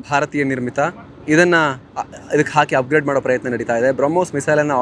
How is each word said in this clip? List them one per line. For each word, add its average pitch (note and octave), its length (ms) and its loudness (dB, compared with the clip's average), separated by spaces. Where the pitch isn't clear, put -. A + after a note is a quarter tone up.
ಭಾರತೀಯ C#3+ 320 -2
ನಿರ್ಮಿತ, B2+ 360 -4
ಇದನ್ನ, E3+ 280 4
ಆ, B2+ 40 -6
ಇದಕ್ಕೆ D3+ 200 0
ಹಾಕಿ D3+ 220 2
ಅಪ್‌ಗ್ರೇಡ್ C#3 300 0
ಮಾಡೋ C#3 160 0
ಪ್ರಯತ್ನ B2+ 280 -2
ನಡೀತಾ A#2 280 -2
ಇದೆ. B2+ 140 2
ಬ್ರಹ್ಮೋಸ್ D3+ 440 0
ಮಿಸೈಲ್ D3+ 240 0
ಅನ್ನ D3 120 0